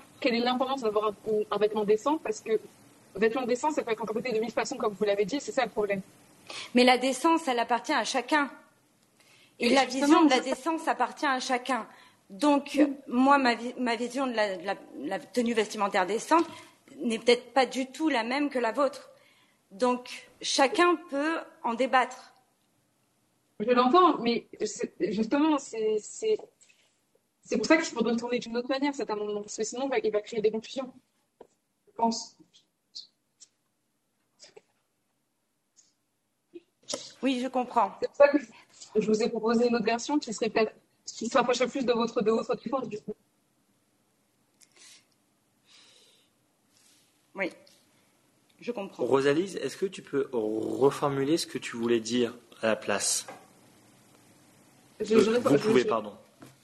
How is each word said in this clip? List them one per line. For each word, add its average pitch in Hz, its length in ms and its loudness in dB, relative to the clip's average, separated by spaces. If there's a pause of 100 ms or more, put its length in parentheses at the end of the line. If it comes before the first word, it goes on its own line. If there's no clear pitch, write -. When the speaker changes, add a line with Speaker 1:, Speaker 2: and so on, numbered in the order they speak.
(200)
Speaker 1:
quelle 240 160 0
est 233 40 0
l'importance 254 420 0
d'avoir 214 260 0
un, 208 60 -2 (360)
un 208 80 -2
vêtement 214 280 0
décent, 220 320 2
parce 214 240 -8
que 214 180 -2 (560)
vêtement 226 280 0
décent, 247 280 -2
ça 277 120 -2
peut 233 80 -6
être 214 100 -2
interprété 220 300 -4
de 214 80 0
mille 226 120 -2
façons, 247 260 -4
comme 226 160 -2
vous 190 120 -6
l'avez 202 200 2
dit, 277 140 -4
c'est 214 120 -8
ça 254 120 0
le 226 60 -2
problème. 202 320 -2 (720)
Speaker 2:
Mais 247 100 6
la 247 140 6
décence, 320 500 0
elle 240 120 0
appartient 233 340 -2
à 240 100 0
chacun. 262 460 0 (1080)
Et 240 80 0
Speaker 1:
Et 247 80 4
Speaker 2:
la 269 80 6
Speaker 1:
justement, 254 220 0
Speaker 2:
vision 330 200 8
de 285 40 6
la 254 80 6
Speaker 1:
c'est 247 120 -2
ça. 254 60 -2
Speaker 2:
décence 320 320 -4
appartient 240 380 -2
à 262 140 0
chacun. 247 460 -4 (440)
Donc, 277 440 2
Speaker 1:
Oui. 285 140 4 (200)
Speaker 2:
moi, 269 300 6
ma 240 180 2
vi-, 233 220 -8
ma 240 180 -2
vision 247 320 -4
de 240 60 -4
la, 208 240 0
de 170 80 -12
la, 196 100 -4 (260)
la 175 180 -6
tenue 233 340 -2
vestimentaire 202 540 0
décente 302 380 2 (540)
n'est 226 200 -2
peut-être - 340 2
pas 254 120 4
du 254 200 -4
tout 311 240 -4
la 240 140 0
même 277 260 -2
que 254 100 -4
la 226 120 0
vôtre. 262 400 -2 (600)
Donc, 247 580 -4 (120)
chacun 330 540 4 (140)
peut 302 280 -2 (260)
en 233 100 -2
débattre. 247 600 0 (1300)
Speaker 1:
Je 220 120 -2
l'entends, 262 460 6
mais 233 300 -2 (180)
c'est, - 340 -8
justement, 277 600 0
c'est, 220 420 -2
c'est, - 380 -2 (1040)
c'est 240 140 -4
pour - 100 -2
ça 320 100 6
qu'il 330 80 -2
faudrait 233 280 -2
le 233 60 -2
tourner 240 200 -4
d'une 226 180 -8
autre 247 120 -4
manière, 277 260 -2
cet 214 160 -6
amendement, 208 300 -4
parce - 160 -14
que 220 60 -6
sinon, 240 220 -6
il 277 40 -4
va, 220 100 0
il 214 120 -2
va 208 100 0
créer 226 200 -6
des 214 80 2
confusions, 247 420 -6 (920)
je - 100 -20
pense. 226 400 -2 (4000)
Speaker 2:
Oui, 247 180 0
je 262 80 -4
comprends. 240 540 0
Speaker 1:
C'est 254 60 -2
pour - 80 -20
ça 285 140 10
que 285 100 2
je, - 60 -4 (500)
je 214 100 2
vous 214 160 2
ai 233 80 2
proposé 233 380 2
une 233 80 2
autre 214 100 0
version 233 320 0
qui 247 160 -4
serait 220 160 -2
peut-être, 214 240 0 (320)
qui - 240 -8
se - 80 2
rapprocherait 247 300 2
plus 262 180 -4
de 240 80 2
votre, 233 300 0
de 220 80 2
votre 233 240 -2
défense, 247 340 -6
du 208 100 -8
coup. - 140 -12 (4000)
Speaker 2:
Oui, 190 180 -4 (1080)
je - 120 -6
comprends. 190 340 -8
Speaker 3:
Rosalise, 143 520 2
est-ce - 200 -8
que 190 80 -2
tu 190 160 -10
peux 135 320 -6
reformuler 131 1040 0
ce - 80 -6
que - 140 -10
tu - 180 -10
voulais 117 220 2
dire 117 340 -2 (300)
à 110 60 2
la 107 60 2
place ? - 520 -4 (1700)
Speaker 1:
Je, 214 160 0
Speaker 3:
Euh, 214 80 8
Speaker 1:
je 220 80 4
répo-, 240 180 2
Speaker 3:
vous 143 80 6
Speaker 1:
je, - 60 -2
Speaker 3:
pouvez, 127 180 4
Speaker 1:
je, 113 60 -2
Speaker 3:
pardon. 107 260 -2 (500)